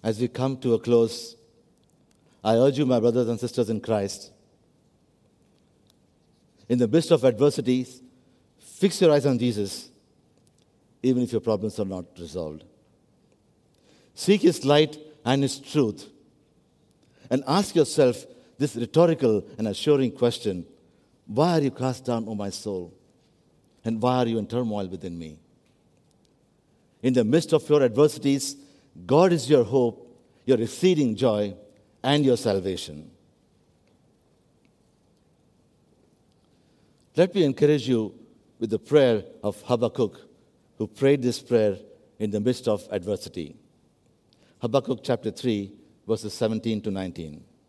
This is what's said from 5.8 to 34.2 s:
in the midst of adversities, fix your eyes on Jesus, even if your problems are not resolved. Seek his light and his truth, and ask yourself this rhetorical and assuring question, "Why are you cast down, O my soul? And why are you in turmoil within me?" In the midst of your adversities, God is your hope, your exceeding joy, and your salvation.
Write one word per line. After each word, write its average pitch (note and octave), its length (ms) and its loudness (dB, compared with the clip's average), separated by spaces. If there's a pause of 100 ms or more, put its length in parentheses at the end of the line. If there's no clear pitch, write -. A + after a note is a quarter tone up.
in B2 100 0
the A#2+ 100 2
midst - 240 2
of B2+ 120 2
adversities, B2+ 760 0 (560)
fix - 420 -2
your E3 120 6
eyes C#3+ 140 2
on C3 120 2
Jesus, G#2 520 -4 (1120)
even B2+ 180 2
if A#2+ 80 -4
your A2+ 100 -2
problems G#2+ 380 -2
are G#2 60 -4
not F#2+ 220 -8 (120)
resolved. D#2 460 -10 (1500)
Seek G3 260 2
his - 240 2
light D3+ 340 4 (260)
and C3+ 180 2
his C3+ 180 -4
truth, - 480 -2 (1200)
and C3+ 160 -2
ask F3+ 300 0
yourself C3+ 500 2 (320)
this C#3+ 160 -4
rhetorical A#2 720 2 (100)
and A2 120 -4
assuring C3+ 420 0
question, G#2 560 -4 (600)
"Why D#3+ 320 0
are D3 40 0
you C3+ 80 0
cast B2+ 340 -6
down, A#2 240 -4
O A2+ 60 -10
my G2+ 160 -6
soul? F#2 420 -10 (920)
And A2+ 180 -4
why B2+ 140 0
are B2 100 0
you A2+ 120 -2
in G2+ 100 -6
turmoil G#2+ 400 -6
within F2 280 -12
me?" D#2+ 220 -14 (1600)
In B2+ 120 0
the B2 80 4
midst C#3+ 300 2
of - 160 0
your D3 160 4
adversities, C#3 720 0 (500)
God E3+ 260 4
is B2+ 160 -4
your C3+ 160 6
hope, A#2 560 -2 (240)
your B2 160 2
exceeding C3+ 560 0
joy, G#2 380 0 (480)
and D3 220 2
your B2+ 120 4
salvation. F2+ 760 -4 (4000)